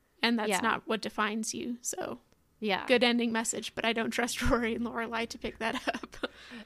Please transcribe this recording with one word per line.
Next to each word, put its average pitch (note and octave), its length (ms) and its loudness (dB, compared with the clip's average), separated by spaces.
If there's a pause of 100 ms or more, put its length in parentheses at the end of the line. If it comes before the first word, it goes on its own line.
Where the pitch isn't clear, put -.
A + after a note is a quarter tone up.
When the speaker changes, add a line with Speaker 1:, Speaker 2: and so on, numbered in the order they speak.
(240)
Speaker 1:
and A#3 160 4
that's G#3+ 100 0
Speaker 2:
Yeah. F#3+ 120 4
Speaker 1:
not - 260 2
what A3 140 0
defines G#3+ 520 -2
you. A#3+ 280 -6
So, - 380 -6 (420)
Speaker 2:
Yeah. G3+ 260 0
Speaker 1:
good B3 160 6
ending A#3+ 300 4
message, A3+ 420 -2
but - 80 -6
I A3+ 80 4
don't A3+ 200 0
trust - 300 -2
<laughs> B3 80 4
Rory A#3 260 4
and A#3 100 -2
Lorelai A#3 420 -4
to A#3 100 -10
pick - 220 -8
that A#3 160 -2
<laughs> - 180 -4
up. - 360 -6 (360)